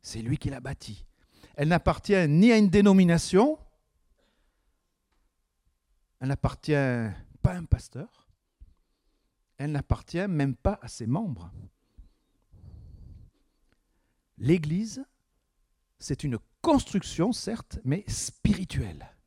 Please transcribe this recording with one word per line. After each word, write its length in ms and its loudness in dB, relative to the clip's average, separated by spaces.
C'est 200 -12
lui 160 -2
qui 120 -6
la 120 -12
bâtit. 440 -14
Elle 120 -2
n'appartient 600 2
ni 240 6
à 60 6
une 120 6
dénomination, 920 4
elle 100 -4
n'appartient 420 -2
pas 800 -2
à 60 -8
un 80 -10
pasteur, 640 -6
elle 140 -6
n'appartient 560 -4
même 280 0
pas 260 -4
à 60 -16
ses 200 -10
membres. 440 -4
L'Église, 680 -2
c'est 260 -8
une 140 -4
construction, 680 0
certes, 540 -8
mais 220 -2
spirituelle 1000 -4